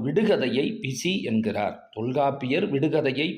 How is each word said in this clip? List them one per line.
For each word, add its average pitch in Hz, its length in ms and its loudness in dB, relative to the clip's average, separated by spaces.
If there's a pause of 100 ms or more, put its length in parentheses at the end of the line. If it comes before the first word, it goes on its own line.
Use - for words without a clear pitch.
விடுகதையை 143 720 2
பிசி 151 480 -4
என்கிறார். 104 720 -2
தொல்காப்பியர் 135 800 0
விடுகதையை 143 560 2 (100)